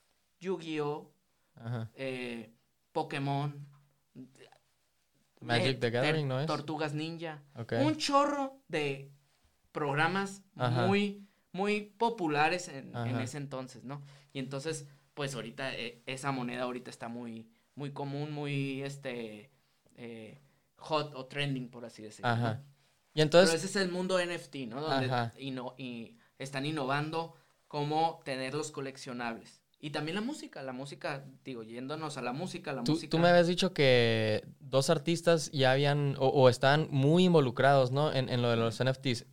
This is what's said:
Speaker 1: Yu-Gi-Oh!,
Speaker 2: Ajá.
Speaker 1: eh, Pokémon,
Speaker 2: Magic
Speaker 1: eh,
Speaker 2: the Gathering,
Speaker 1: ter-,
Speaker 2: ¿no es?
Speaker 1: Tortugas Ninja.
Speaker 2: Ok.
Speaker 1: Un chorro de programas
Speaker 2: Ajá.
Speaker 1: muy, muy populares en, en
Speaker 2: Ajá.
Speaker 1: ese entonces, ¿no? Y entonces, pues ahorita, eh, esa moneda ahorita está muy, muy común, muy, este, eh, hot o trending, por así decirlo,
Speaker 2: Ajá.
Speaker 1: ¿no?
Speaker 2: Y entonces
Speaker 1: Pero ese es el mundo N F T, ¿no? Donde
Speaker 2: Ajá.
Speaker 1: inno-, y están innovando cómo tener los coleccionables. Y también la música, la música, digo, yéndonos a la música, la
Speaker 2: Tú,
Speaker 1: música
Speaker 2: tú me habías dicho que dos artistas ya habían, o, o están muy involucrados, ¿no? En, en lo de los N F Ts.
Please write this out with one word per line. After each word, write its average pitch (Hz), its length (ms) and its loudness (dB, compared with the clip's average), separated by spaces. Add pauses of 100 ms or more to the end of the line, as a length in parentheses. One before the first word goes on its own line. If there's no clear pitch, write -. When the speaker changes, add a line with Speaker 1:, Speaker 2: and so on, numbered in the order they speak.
(400)
Speaker 1:
Yu-Gi-Oh!, 156 720 -4 (440)
Speaker 2:
Ajá. 117 400 -6
Speaker 1:
eh, 123 580 -8 (400)
Pokémon, 143 760 -4 (1700)
Speaker 2:
Magic 117 360 0
Speaker 1:
eh, 120 40 -10
Speaker 2:
the 120 100 0
Gathering, 143 380 2
Speaker 1:
ter-, - 0 -
Speaker 2:
¿no 131 120 -2
es? 156 60 -2
Speaker 1:
Tortugas 151 480 -4
Ninja. 160 480 -8 (120)
Speaker 2:
Ok. 117 260 -6
Speaker 1:
Un 302 160 2
chorro 285 720 0
de 143 420 -4 (640)
programas 160 680 -2 (140)
Speaker 2:
Ajá. 123 300 2
Speaker 1:
muy, 202 400 0 (260)
muy 208 460 -2
populares 175 680 2
en, 135 200 -12
en 123 80 -10
Speaker 2:
Ajá. 120 260 -2
Speaker 1:
ese 139 160 -8
entonces, 131 460 -10
¿no? 143 180 -12 (300)
Y 143 60 -8
entonces, 143 480 -6 (280)
pues 139 200 -6
ahorita, 117 400 -6
eh, 113 320 -10
esa 135 260 -4
moneda 123 300 -4
ahorita 127 280 -8
está 120 180 -12
muy, 117 400 -12 (260)
muy 143 180 -10
común, 139 400 -6
muy, 139 500 -4
este, 120 680 -10 (460)
eh, 117 420 -16 (380)
hot 147 380 -4
o 131 120 -12
trending, 135 420 -4
por 120 160 -16
así 110 180 -16
decirlo, 110 280 -4
Speaker 2:
Ajá. 117 240 0
Speaker 1:
¿no? - 100 -12 (480)
Speaker 2:
Y 151 100 2
entonces 165 280 8
Speaker 1:
Pero 165 80 2
ese 190 80 -6
es 190 100 -6
el 190 160 0
mundo 185 260 0
N 170 160 -2
F 165 140 -12
T, 135 180 -8
¿no? 117 140 -8
Donde 139 260 0
Speaker 2:
Ajá. 120 320 -2
Speaker 1:
inno-, 127 400 -8
y 120 380 -12 (220)
están 135 280 -6
innovando 156 680 -2 (340)
cómo 156 560 0
tener 131 300 -6
los 151 160 -6
coleccionables. 123 880 -10 (180)
Y 147 120 -10
también 156 240 -4
la 208 80 -4
música, 269 400 -10
la 131 100 -8
música, 143 520 -10 (200)
digo, 120 180 -10
yéndonos 135 540 -8
a 123 60 -6
la 123 100 -4
música, 170 400 -8
la 123 100 -6
Speaker 2:
Tú, 151 100 2
Speaker 1:
música 156 180 -2
Speaker 2:
tú 160 80 2
me 170 100 6
habías 175 180 8
dicho 180 280 2
que 117 680 4 (160)
dos 135 300 2
artistas 165 640 2
ya 131 200 6
habían, 143 460 2
o, 135 100 4
o 131 200 8
están 143 420 6
muy 147 340 6
involucrados, 135 640 6
¿no? 143 220 2
En, 131 180 0
en 123 120 2
lo 120 80 4
de 117 60 4
los 113 240 2
N 131 100 2
F 131 100 -2
Ts. 123 320 -2